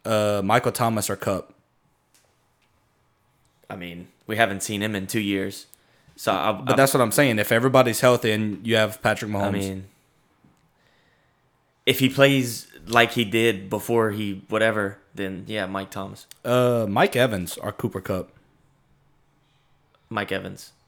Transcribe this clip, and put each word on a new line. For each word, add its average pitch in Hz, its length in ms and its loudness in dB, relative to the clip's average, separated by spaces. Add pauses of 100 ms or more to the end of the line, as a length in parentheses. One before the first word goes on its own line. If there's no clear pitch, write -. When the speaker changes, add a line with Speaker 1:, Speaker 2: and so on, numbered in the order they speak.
Speaker 1:
Uh, 107 360 2
Michael 113 300 2
Thomas 110 380 0
or 98 60 -4
Kupp? - 360 -4 (2250)
Speaker 2:
I 101 80 -12
mean, 87 320 -14 (180)
we 107 100 -6
haven't 101 260 2
seen 104 200 -4
him 110 140 -2
in 95 100 -6
two 110 140 -2
years. 98 460 -2 (500)
So - 160 -2
I, 95 200 0
Speaker 1:
But 113 220 -2
Speaker 2:
I, - 20 2
Speaker 1:
that's 135 180 4
what 135 80 4
I'm 110 100 0
saying. 131 260 2
If 104 140 -2
everybody's 123 480 4
healthy 123 320 4
and 107 340 -2
you 113 100 2
have 107 260 0
Patrick 107 280 0
Mahomes. 101 120 -2
Speaker 2:
I 101 80 0
mean, 95 340 -4 (2000)
if 131 140 0
he 131 100 4
plays 135 600 2 (180)
like 117 260 2
he 120 120 2
did 107 440 0
before 110 440 0
he 101 360 -6
whatever, 107 500 0 (160)
then 95 340 -8
yeah, 107 180 -4
Mike 95 240 -8
Thomas. 98 360 -12 (180)
Speaker 1:
Uh, 123 440 4
Mike 127 280 2
Evans 110 420 0
or - 140 -8
Cooper 98 280 -6
Kupp? 92 300 -4 (1800)
Speaker 2:
Mike 104 220 -4
Evans. 95 420 -8 (160)